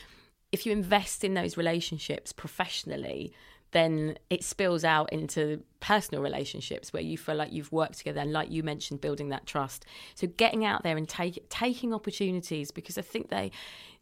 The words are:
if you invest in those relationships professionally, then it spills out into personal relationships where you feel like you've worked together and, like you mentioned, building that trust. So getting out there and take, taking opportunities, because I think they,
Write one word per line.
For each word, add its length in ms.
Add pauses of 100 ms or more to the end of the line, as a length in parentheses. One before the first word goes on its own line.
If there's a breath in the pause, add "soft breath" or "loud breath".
(520 loud breath)
if 140
you 60
invest 520
in 100
those 240
relationships 720
professionally, 1040 (380 loud breath)
then 460 (120)
it 140
spills 400
out 280
into 520 (160)
personal 420
relationships 720
where 80
you 160
feel 180
like 160
you've 200
worked 260
together 240
and, 100
like 200
you 100
mentioned, 400
building 280
that 180
trust. 380 (280 loud breath)
So 140
getting 360
out 200
there 120
and 140
take, 400
taking 440
opportunities, 760
because 300
I 20
think 280
they, 220 (500 loud breath)